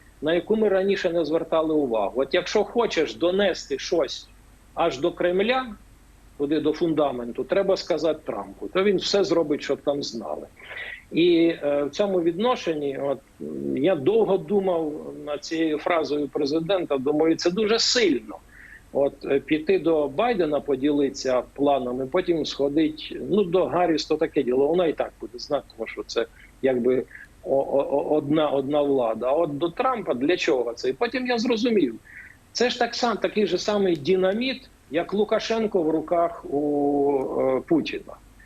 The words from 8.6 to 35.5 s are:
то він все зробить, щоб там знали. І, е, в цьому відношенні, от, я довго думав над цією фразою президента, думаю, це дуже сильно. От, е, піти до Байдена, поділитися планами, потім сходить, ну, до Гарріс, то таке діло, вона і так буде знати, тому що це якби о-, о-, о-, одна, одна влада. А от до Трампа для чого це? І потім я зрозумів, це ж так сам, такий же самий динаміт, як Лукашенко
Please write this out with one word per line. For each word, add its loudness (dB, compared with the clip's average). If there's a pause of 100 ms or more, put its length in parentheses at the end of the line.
то 0
він 4
все 2
зробить, 0
щоб -4
там -2
знали. -8 (640)
І, 4
е, 2
в -2
цьому 0
відношенні, -2
от, -2 (560)
я 2
довго 4
думав 0 (320)
над -8
цією 0
фразою 0
президента, 0
думаю, 2
це 0
дуже 2
сильно. 0 (580)
От, 2 (120)
е, 2
піти 0
до 2
Байдена, 0
поділитися 0 (100)
планами, 0
потім 0
сходить, -2 (120)
ну, 4
до 2
Гарріс, 0
то 0
таке 0
діло, 2
вона 2
і 0
так -6
буде -14
знати, -6 (100)
тому -8
що -10
це -4 (360)
якби 2 (380)
о-, 0
о-, 2
о-, 0
одна, 2
одна 0
влада. 0
А 2
от 0
до -2
Трампа -2
для 0
чого 0
це? -4
І 0
потім -4
я 0
зрозумів, 2 (560)
це 2
ж -4
так 0
сам, 0
такий 0
же 0
самий 0
динаміт, 0 (220)
як -4
Лукашенко 0